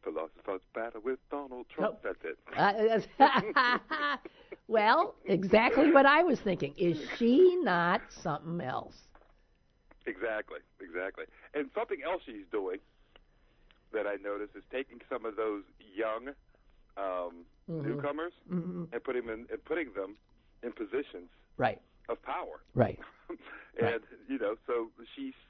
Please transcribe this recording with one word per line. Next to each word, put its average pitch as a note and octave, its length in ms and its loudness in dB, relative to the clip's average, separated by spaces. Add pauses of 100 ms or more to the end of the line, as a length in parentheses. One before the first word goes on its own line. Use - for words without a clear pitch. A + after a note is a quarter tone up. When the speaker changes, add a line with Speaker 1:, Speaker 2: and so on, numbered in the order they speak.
Speaker 1:
Pelosi D#2+ 260 -6 (140)
fought F#2+ 180 -8 (140)
a A2+ 40 -8
battle A2+ 260 -8
with B2+ 140 -4 (100)
Donald C3 400 -10
Trump. F#3+ 340 -4
Speaker 2:
Nope. F#2+ 140 -6
Speaker 1:
That's - 60 -20
it. - 160 -8 (180)
Speaker 2:
Uh, B3 1600 2 (100)
<laughs> - 400 -20
well, A3+ 460 4 (120)
exactly G#3 680 6
what C4+ 160 10
I D4+ 160 8
was D#4+ 160 4
thinking. D3 360 -2
Is F3 220 2 (220)
she D#4 380 8
not F3+ 520 2
something D#3+ 520 -6
else? A#2+ 340 -6 (1120)
Speaker 1:
Exactly, G#2+ 520 -6 (220)
exactly. F2+ 440 -6 (280)
And C#3+ 220 -4
something G#3 280 -6
else E3+ 220 -4
she's G#2 260 -14
doing G2 260 -4 (1160)
that G#2 140 -2
I G2+ 80 -4
noticed G2+ 400 -8
is G2 160 -18
taking C3 280 -8 (100)
some A#2+ 160 -8
of A2 100 -6
those G#2+ 280 -2 (320)
young, A2 340 -4 (680)
um, F2+ 480 -6 (240)
Speaker 2:
Mm-hmm. D#3 180 -6
Speaker 1:
newcomers C#3+ 460 -6 (180)
Speaker 2:
Mm-hmm. F3+ 400 -6
Speaker 1:
and - 120 -6
putting B2 240 -4
them A2 140 -8
in, B2 100 -16
and A2 120 -8
putting D3+ 300 -6
them G2 220 -8 (480)
in A#2+ 80 -8
positions G#2+ 580 -8 (280)
Speaker 2:
Right. A2+ 220 -2 (280)
Speaker 1:
of A#2 160 -4
power. C3 380 -8 (120)
Speaker 2:
Right. A#2 240 0 (320)
Speaker 1:
<laughs> - 80 -10 (420)
And, A#2 80 2
Speaker 2:
Right. A2+ 140 -2 (260)
Speaker 1:
you C3+ 120 -6
know, G#2+ 160 -2 (120)
so A#2 220 -4 (260)
she's C3+ 200 -10 (140)